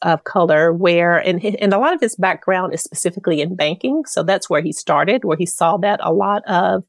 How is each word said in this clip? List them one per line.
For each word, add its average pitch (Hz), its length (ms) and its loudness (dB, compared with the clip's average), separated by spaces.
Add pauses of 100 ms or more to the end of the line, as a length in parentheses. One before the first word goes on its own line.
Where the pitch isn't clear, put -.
of 165 220 0
color 165 500 2
where, 170 460 2
and, 175 260 -2
and 208 260 0
a 196 60 2
lot 285 160 2
of 330 80 -4
his 226 140 -2
background 185 580 -2
is 160 80 -6
specifically 170 600 -2
in 175 140 -4
banking. 254 500 -2
So - 180 -4
that's 190 260 -2
where 151 140 2
he 156 80 -4
started, 170 520 0
where 160 140 0
he 175 80 0
saw 170 320 0
that 202 240 0
a 160 100 -2
lot 190 360 0
of 185 420 0